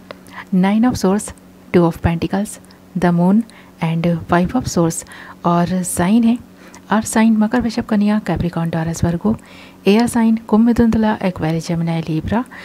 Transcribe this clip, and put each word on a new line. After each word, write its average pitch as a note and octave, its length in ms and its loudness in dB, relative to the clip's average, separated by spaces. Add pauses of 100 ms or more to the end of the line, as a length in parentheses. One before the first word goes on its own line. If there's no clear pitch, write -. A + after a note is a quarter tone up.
(540)
nine G#3 360 2
of B3 120 -4
swords, G3+ 300 0 (420)
two F3 160 6
of - 160 -8
pentacles, E3+ 520 -4 (400)
the F3 140 2
moon F#3 300 4 (400)
and E3 240 -2 (240)
five F3+ 260 0
of - 180 -4
swords E3 300 0 (400)
और F3 380 0
sign F#3+ 420 0
है A#3+ 140 0 (520)
अर्थ G#3+ 160 0
sign A3+ 300 2
मकर, G#3+ 240 0
वृषभ, A#3 240 -4
कन्या, G#3 420 0
Capricorn, E3 440 -2
Taurus, E3 340 -4
Virgo, F3 300 0 (520)
एयर G#3+ 200 4
sign A3+ 300 2 (120)
कुंभ, A3 180 4
मिथुन, A#3 240 4
तुला, A3 340 0
Aquarius, E3 440 -4
Gemini, E3 400 -2
Libra E3 360 -2 (200)